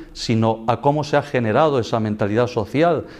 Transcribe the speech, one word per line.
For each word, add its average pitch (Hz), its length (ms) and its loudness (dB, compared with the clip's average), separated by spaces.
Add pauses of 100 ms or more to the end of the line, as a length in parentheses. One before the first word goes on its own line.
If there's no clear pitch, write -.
(120)
sino 113 560 0
a 117 120 0
cómo 147 220 2
se 147 140 -2
ha 143 60 2
generado 131 580 2
esa 113 180 -2
mentalidad 107 480 0
social 131 600 0 (140)